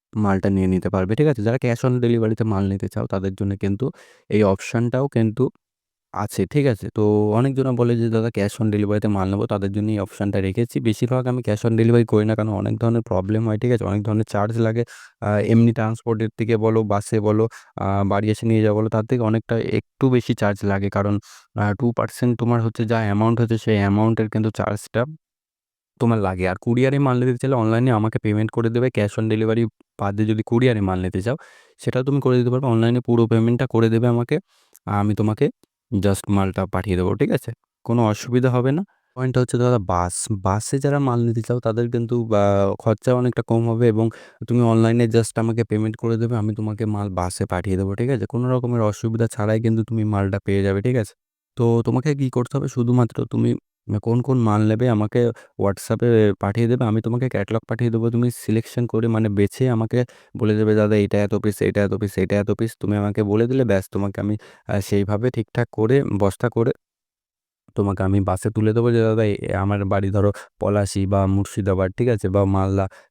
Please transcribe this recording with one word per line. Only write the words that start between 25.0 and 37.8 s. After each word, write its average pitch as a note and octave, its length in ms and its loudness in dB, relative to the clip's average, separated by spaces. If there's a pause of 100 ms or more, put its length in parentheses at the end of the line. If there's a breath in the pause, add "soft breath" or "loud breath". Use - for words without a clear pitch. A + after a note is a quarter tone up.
তোমার A#2 200 2
লাগে। F#2 280 -2
আর F2+ 120 -2
কুরিয়ারে C3 380 0
মাল C3 200 2
নিতে B2 200 0
চাইলে C3+ 180 -2
অনলাইনে A#2 360 2
আমাকে G#2+ 260 0
পেমেন্ট G#2+ 320 0
করে A2+ 200 -2
দেবে। A#2+ 200 0
cash B2 240 -2
on A2+ 140 -4
delivery A2 360 0 (340)
বাদে G2+ 280 -2
যদি A2 200 0
কুরিয়ারে A#2+ 340 2
মাল F#2+ 200 -2
নিতে F#2 220 -4
চাও, A#2+ 140 -2 (440 loud breath)
সেটাও B2+ 240 -2
তুমি C#3 160 0
করে B2+ 160 2
দিতে B2 140 2
পারবে। B2+ 160 -2
অনলাইনে A#2 340 2
পুরো A#2 260 2
পেমেন্টটা A#2 400 2
করে A2+ 240 2
দেবে A2+ 180 2
আমাকে। A#2+ 280 0 (500 soft breath)
আমি G#2 300 0
তোমাকে A2 300 0 (460)
just G2 360 0
মালটা G2 380 0
পাঠিয়ে F#2 300 -2
দেবো, F2+ 180 0
ঠিক C#3+ 180 0
আছে? - 180 -4 (360)